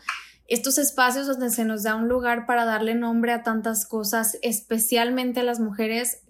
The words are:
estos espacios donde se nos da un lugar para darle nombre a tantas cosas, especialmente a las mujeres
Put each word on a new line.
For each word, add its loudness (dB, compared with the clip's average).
estos 0
espacios 2
donde 0
se 0
nos -2
da 0
un 0
lugar 0
para 2
darle 0
nombre 2
a 0
tantas -2
cosas, -2
especialmente 0
a 2
las 0
mujeres -2